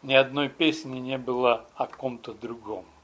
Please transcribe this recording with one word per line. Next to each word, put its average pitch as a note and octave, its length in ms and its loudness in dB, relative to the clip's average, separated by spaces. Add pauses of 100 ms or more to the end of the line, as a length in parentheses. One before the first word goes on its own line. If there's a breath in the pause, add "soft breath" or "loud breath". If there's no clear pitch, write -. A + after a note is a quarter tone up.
Ни C3+ 120 -2
одной C3+ 340 4
песни D3+ 520 -2
не C3 180 -6
было B2 480 2 (100)
о B2+ 120 -4
ком-то A#2+ 460 -8
другом. G#2+ 520 -10 (180)